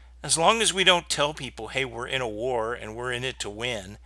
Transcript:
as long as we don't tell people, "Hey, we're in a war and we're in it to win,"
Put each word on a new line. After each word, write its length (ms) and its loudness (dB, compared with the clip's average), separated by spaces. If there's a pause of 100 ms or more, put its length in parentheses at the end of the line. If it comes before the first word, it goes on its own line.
(240)
as 140 2
long 240 6
as 120 2
we 100 2
don't 260 4
tell 240 0
people, 340 -8
"Hey, 180 0
we're 220 -8
in 140 -2
a 60 0
war 460 -2
and 220 -8
we're 160 -4
in 120 -4
it 180 -6
to 80 -6
win," 560 -6